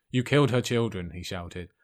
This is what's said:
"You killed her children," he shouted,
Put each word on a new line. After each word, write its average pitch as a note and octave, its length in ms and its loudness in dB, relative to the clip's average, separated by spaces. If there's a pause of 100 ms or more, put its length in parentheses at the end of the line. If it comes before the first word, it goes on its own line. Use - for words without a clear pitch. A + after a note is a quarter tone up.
(120)
"You B2 120 2
killed C#3 280 4
her B2 100 4
children," G2 500 -2
he F2 120 -10
shouted, F2 460 -10 (140)